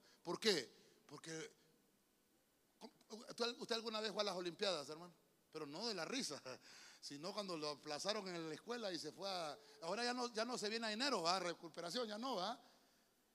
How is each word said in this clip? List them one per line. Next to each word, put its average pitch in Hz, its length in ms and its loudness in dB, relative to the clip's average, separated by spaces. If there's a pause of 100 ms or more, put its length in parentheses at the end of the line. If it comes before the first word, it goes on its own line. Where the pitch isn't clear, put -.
(240)
¿Por 170 160 0
qué? 170 300 6 (360)
Porque, 151 260 -10 (2000)
¿usted, 233 300 2
usted 226 160 2
alguna 220 260 0
vez 220 100 2
fue 202 100 4
a 208 40 6
las 190 100 2
Olimpiadas, 175 540 2
hermano? 170 240 -10 (380)
Pero 156 140 -4
no 165 220 -4
de 226 60 0
la 170 100 0
risa, 160 400 -2
<laughs> - 560 -12
sino 151 340 -6
cuando 196 220 -2
lo 151 140 -2
aplazaron 151 580 -2
en 165 220 -2
la 151 60 -4
escuela 220 360 -4
y 156 80 -2
se 143 140 -6
fue 190 160 -6
a, 165 280 -2 (260)
ahora 202 200 2
ya 240 100 4
no, 247 200 0
ya 214 100 2
no 240 140 -2
se 208 100 0
viene 226 200 0
a 214 40 2
enero, 233 300 4
¿va? 175 180 6
Recuperación, 170 680 -2
ya 208 100 -4
no, 247 180 0
¿va? 196 260 0 (720)